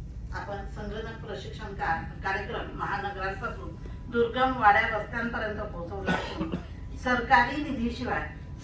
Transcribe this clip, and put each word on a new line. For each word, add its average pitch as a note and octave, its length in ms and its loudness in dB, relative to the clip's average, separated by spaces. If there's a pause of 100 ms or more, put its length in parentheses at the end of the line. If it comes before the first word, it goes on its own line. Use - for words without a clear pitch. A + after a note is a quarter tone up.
(340)
आपण G3 360 -6
संगणक A3 560 -6
प्रशिक्षण G3 480 -8
का-, F3+ 500 -2
कार्यक्रम - 540 -4
महानगरांपासून - 960 -4 (360)
दुर्गम B3 500 4
वाड्या G#3+ 360 8
वस्त्यांपर्यंत A3 600 -2
पोहोचवला F#3 520 -4
असून E3 400 -2 (520)
सरकारी C4 600 6
निधीशिवाय A3+ 640 -2 (360)